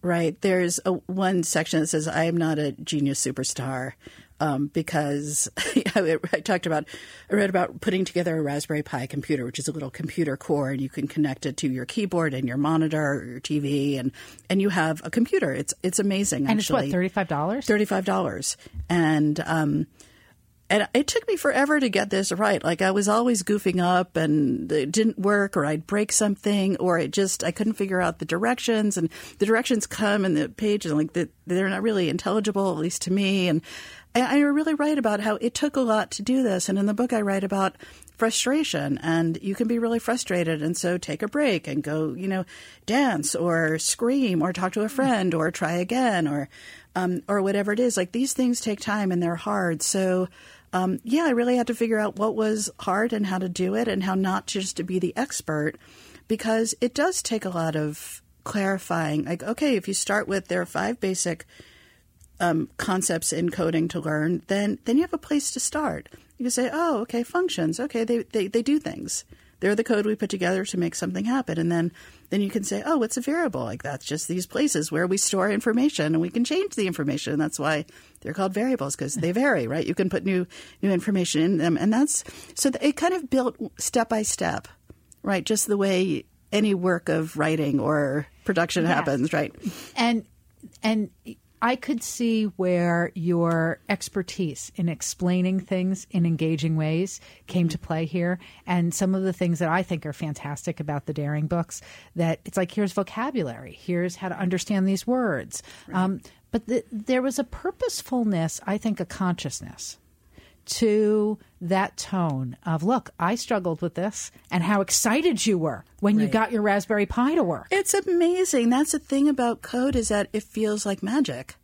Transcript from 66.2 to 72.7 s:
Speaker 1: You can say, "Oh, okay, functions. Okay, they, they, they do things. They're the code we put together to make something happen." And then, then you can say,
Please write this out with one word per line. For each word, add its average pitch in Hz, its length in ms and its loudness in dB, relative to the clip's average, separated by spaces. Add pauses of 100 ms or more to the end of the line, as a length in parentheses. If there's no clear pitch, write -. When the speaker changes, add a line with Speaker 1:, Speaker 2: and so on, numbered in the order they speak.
Speaker 1:
You 240 80 -4
can 247 60 0
say, 247 200 0
"Oh, 311 280 0
okay, 240 240 -2
functions. 190 560 0
Okay, 240 260 -2
they, 233 140 2 (120)
they, 202 160 0
they 226 140 2
do 285 180 2
things. - 460 -8 (340)
They're 202 160 2
the 226 80 0
code 214 220 2
we 214 100 0
put 208 140 -4
together 185 340 0
to 196 140 -6
make 170 180 0
something 185 300 -4
happen." 233 340 0
And 170 100 2
then, 170 220 2 (380)
then 196 100 0
you 196 100 0
can 196 140 -2
say, 196 220 -4